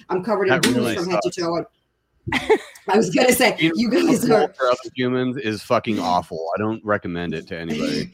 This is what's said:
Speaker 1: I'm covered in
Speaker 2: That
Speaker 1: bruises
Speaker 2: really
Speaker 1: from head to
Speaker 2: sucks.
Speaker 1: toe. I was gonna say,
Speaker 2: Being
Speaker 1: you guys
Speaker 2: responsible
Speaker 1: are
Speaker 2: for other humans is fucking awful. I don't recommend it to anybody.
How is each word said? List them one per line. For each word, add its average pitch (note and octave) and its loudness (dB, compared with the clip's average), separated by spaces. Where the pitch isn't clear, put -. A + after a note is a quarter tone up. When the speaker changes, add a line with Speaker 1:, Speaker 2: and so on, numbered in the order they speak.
Speaker 1:
I'm F#3 -2
covered G3+ 0
in F#3+ 2
Speaker 2:
That D#3+ 4
Speaker 1:
bruises B3+ 4
Speaker 2:
really A3+ -2
Speaker 1:
from F3+ -4
head - 0
to - -2
Speaker 2:
sucks. - -14
Speaker 1:
toe. E3+ -2
I F#3+ 2
was - 4
gonna B3+ 6
say, - 2
Speaker 2:
Being D#3+ 2
Speaker 1:
you A3+ 0
guys E4 2
Speaker 2:
responsible A#3+ 4
Speaker 1:
are - 2
Speaker 2:
for C3 -2
other B2 0
humans B2+ 0
is G#2+ -4
fucking A2 0
awful. F2 -2
I - -4
don't A2 -4
recommend F2 -4
it E2 -8
to F2+ -10
anybody. E2 -4